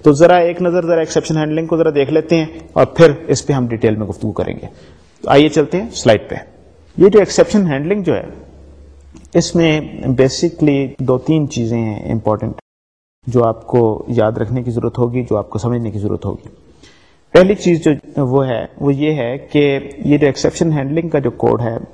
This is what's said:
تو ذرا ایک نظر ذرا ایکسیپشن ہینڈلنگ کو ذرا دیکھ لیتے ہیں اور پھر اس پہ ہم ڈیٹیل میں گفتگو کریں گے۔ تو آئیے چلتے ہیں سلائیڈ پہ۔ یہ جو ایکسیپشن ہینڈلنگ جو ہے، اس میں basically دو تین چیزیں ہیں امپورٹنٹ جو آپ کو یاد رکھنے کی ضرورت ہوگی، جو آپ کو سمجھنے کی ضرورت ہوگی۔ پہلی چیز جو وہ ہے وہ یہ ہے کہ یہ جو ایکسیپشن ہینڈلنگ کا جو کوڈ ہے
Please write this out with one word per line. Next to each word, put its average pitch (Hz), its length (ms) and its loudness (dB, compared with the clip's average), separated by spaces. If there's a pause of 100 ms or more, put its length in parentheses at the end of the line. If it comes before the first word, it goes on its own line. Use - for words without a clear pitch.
تو 151 80 6
ذرا 170 260 6
ایک 175 240 0
نظر 175 240 0
ذرا 165 140 2
ایکسیپشن 160 380 -2
ہینڈلنگ 156 300 -2
کو 165 100 0
ذرا 160 180 2
دیکھ 139 180 0
لیتے 156 220 2
ہیں 160 100 0 (280)
اور - 120 4
پھر 160 260 6 (160)
اس - 200 -2
پہ 143 60 0
ہم 127 140 0
ڈیٹیل 113 280 0
میں 107 120 -6
گفتگو 101 240 -6
کریں - 300 -4
گے۔ - 40 -16 (560)
تو - 80 -6
آئیے 143 200 6
چلتے 156 320 0
ہیں 226 80 -10
سلائیڈ - 400 0
پہ۔ - 60 -8 (640)
یہ 196 120 6
جو 208 100 6
ایکسیپشن 190 480 2
ہینڈلنگ 160 360 -2
جو 151 120 0
ہے، 85 100 -6 (1080)
اس 170 220 0
میں 160 260 2 (160)
basically 139 920 0 (120)
دو 127 180 0
تین 151 320 -2
چیزیں 117 320 -4
ہیں 110 300 -6
امپورٹنٹ 110 420 -2 (760)
جو 120 160 2
آپ 110 240 -2
کو 117 400 0
یاد 113 240 0
رکھنے 117 320 -4
کی 120 80 -6
ضرورت 117 260 -4
ہوگی، 123 260 -2
جو 110 140 -2
آپ - 120 -6
کو 110 100 -8
سمجھنے 117 320 -4
کی 104 80 -8
ضرورت 98 260 -6
ہوگی۔ - 220 -8 (840)
پہلی 185 240 6
چیز 170 280 0
جو 160 80 2 (340)
وہ 131 220 0
ہے 120 180 -4 (140)
وہ 143 140 0
یہ 151 200 -2
ہے 127 240 -4
کہ 143 420 0 (260)
یہ 143 120 2
جو 147 100 2
ایکسیپشن 160 440 -2
ہینڈلنگ 151 380 -2
کا 151 100 0
جو 135 120 -2
کوڈ 117 300 0
ہے 117 160 -4 (160)